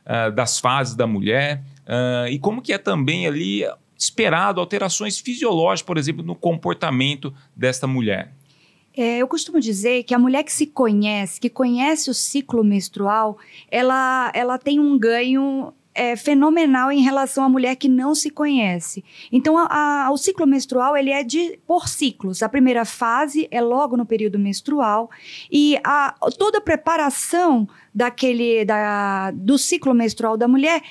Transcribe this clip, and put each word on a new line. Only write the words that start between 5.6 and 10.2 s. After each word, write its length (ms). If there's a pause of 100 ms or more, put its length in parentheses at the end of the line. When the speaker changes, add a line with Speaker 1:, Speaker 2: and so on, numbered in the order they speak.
Speaker 1:
por 160
exemplo, 260
no 100
comportamento 960 (220)
desta 320
mulher? 460 (640)
Speaker 2:
É, 220
eu 100
costumo 320
dizer 440
que 100
a 40
mulher 240